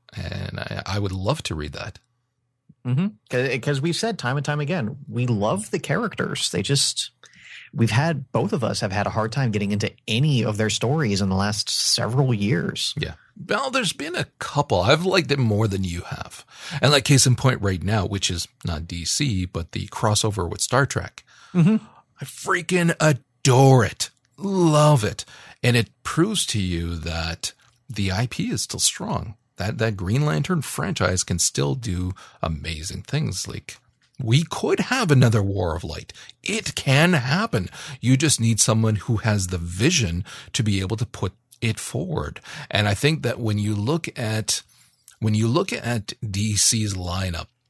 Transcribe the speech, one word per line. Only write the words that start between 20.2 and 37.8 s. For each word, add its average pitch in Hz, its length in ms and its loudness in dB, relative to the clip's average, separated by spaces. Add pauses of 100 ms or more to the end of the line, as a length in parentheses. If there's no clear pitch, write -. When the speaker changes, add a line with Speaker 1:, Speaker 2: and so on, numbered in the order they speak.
Speaker 1:
with - 140 -8
Star 131 240 2
Trek. - 380 -6 (320)
Speaker 2:
Mm-hmm. 180 280 4 (380)
Speaker 1:
I 143 40 -10
freaking 180 720 0
adore 135 840 6
it. - 280 -4 (260)
Love 151 640 4
it. - 220 -4 (380)
And 123 120 4
it 117 140 2 (140)
proves 190 440 0
to 104 140 -2
you 85 360 -2
that 82 560 -6 (360)
the 101 220 -2
I 113 160 0
P 233 240 -6
is 135 100 -2
still - 180 -8
strong, - 540 -4 (240)
that, 110 200 -4
that 113 200 0
Green 107 280 0
Lantern 151 360 0
franchise - 640 -2
can 87 160 -2
still 139 360 0
do 92 380 -4 (280)
amazing 80 600 -6
things. 123 440 -4
Like, - 300 -12 (440)
we 131 220 4
could - 360 -2
have 226 320 0
another 117 320 6
War 95 320 0
of 87 80 -8
Light. 78 300 -10 (280)
It - 340 -4
can 151 380 4
happen. 131 560 0 (300)